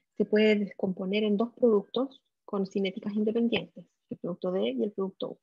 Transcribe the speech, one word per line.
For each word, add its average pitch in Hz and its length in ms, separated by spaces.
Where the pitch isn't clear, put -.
se 208 100
puede 214 300
descomponer 196 680
en 208 140
dos 233 160
productos 233 680
con 196 220
cinéticas 196 460
independientes, 214 720
el - 80
producto 180 340
D 196 180
y 254 140
el 208 80
producto - 400
U. - 120